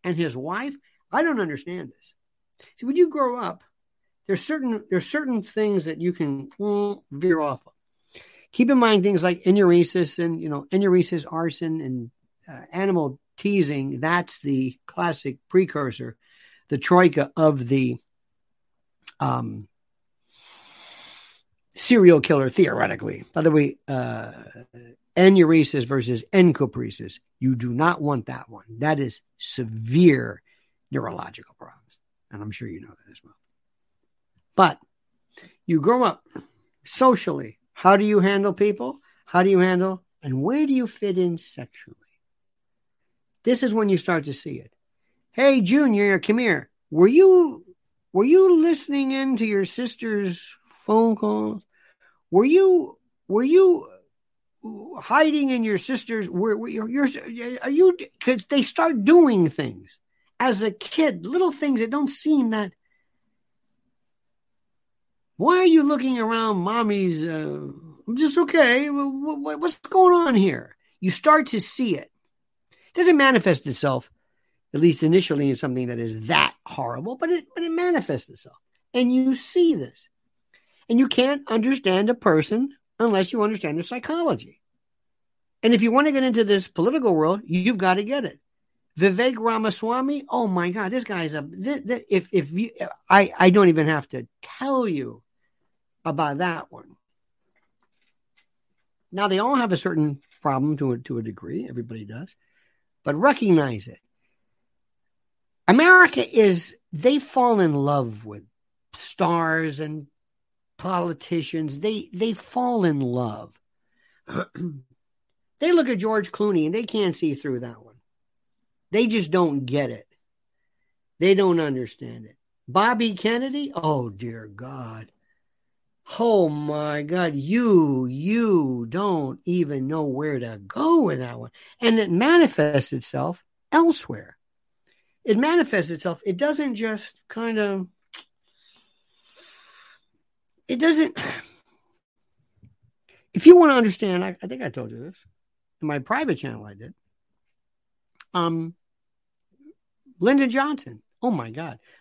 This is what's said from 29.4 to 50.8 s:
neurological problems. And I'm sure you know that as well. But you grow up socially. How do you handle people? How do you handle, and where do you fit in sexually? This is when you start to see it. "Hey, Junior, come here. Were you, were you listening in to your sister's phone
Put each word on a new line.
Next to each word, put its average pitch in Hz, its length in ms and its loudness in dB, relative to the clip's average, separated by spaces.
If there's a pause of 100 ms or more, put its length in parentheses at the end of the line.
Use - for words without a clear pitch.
neurological - 640 -10
problems. - 240 -20 (500)
And 104 100 -16
I'm 107 100 -12
sure 117 160 -14
you - 140 -16
know - 60 -20
that - 240 -20
as - 120 -20
well. - 120 -20 (1200)
But 180 240 2 (840)
you 160 160 0
grow 240 220 2
up 185 200 -2 (600)
socially. 156 760 0 (140)
How 196 240 4
do 202 80 0
you 208 140 2
handle 196 340 2
people? 208 460 -4 (260)
How 180 180 2
do 190 60 2
you 190 100 4
handle, 185 440 0 (180)
and 131 200 -4
where 269 240 -2
do 277 80 -2
you 254 140 -2
fit 196 300 -6
in 175 200 0
sexually? - 600 -20 (1500)
This 247 200 0
is 226 100 -2
when 214 160 0
you 190 80 2
start 160 280 -4
to 143 80 -10
see 135 260 -12
it. - 120 -20 (600)
"Hey, 269 300 4
Junior, 202 580 2
come 220 180 0
here. 208 320 -2 (220)
Were 165 160 6
you, 349 580 6 (480)
were 196 120 2
you 349 360 6
listening 285 500 0
in 269 260 -2
to 226 80 -2
your 202 200 0
sister's 208 720 -6 (260)
phone 220 500 0